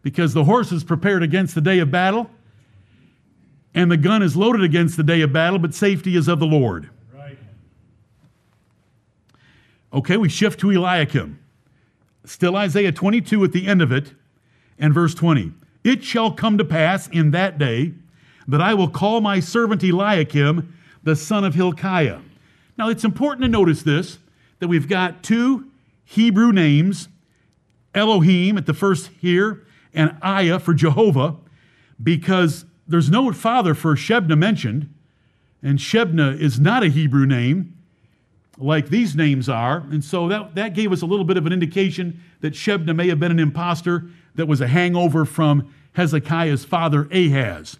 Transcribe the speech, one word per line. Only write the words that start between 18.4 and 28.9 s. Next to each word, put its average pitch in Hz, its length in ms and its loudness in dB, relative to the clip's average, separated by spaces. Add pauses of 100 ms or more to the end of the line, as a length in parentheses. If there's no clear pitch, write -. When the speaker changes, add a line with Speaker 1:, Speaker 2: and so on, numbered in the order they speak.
Speaker 1:
that 147 160 0
I 202 100 2
will 190 160 0
call 220 320 -2
my 202 200 0
servant 214 440 -2
Eliakim, 170 880 0 (300)
the 156 140 0
son 202 280 -2
of 165 100 -2
Hilkiah." 175 640 -2 (580)
Now, 226 100 -2
it's 226 160 -4
important 254 380 -2
to 262 60 0
notice 190 340 2
this, 156 360 -2 (420)
that 180 80 -6
we've 156 200 0
got 180 340 -4
two 240 440 0 (380)
Hebrew 226 480 2
names, 165 560 2 (840)
Elohim 185 640 2
at 160 80 -4
the 156 80 -2
first 190 380 -2 (100)